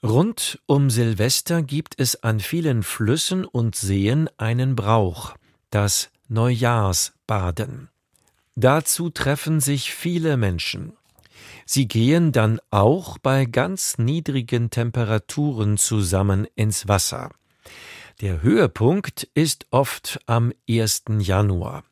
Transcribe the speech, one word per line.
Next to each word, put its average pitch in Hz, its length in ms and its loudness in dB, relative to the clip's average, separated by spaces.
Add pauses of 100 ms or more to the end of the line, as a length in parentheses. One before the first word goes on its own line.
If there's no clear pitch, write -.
Rund 135 600 0
um 139 240 4
Silvester 117 720 0
gibt 143 360 -6
es - 260 -2
an 110 160 0
vielen 139 440 -2
Flüssen 156 600 -2
und 117 300 -2
Seen 104 600 0
einen 123 380 -2
Brauch, 101 600 0 (360)
das 104 380 0 (180)
Neujahrsbaden. 110 1600 -2 (680)
Dazu 151 540 2
treffen 151 500 -2
sich 139 340 -2
viele 160 440 -2
Menschen. 95 560 -4 (720)
Sie 135 220 0
gehen 147 440 4
dann 110 280 2 (100)
auch 123 480 2
bei 135 280 0
ganz 151 520 -2
niedrigen 123 720 -2
Temperaturen 113 1080 -2
zusammen 98 760 2
ins 107 320 -2
Wasser. - 440 0 (880)
Der 90 200 -2
Höhepunkt 160 920 2
ist - 380 -2
oft - 540 -2
am 117 260 2 (160)
ersten 110 540 0
Januar. 92 720 0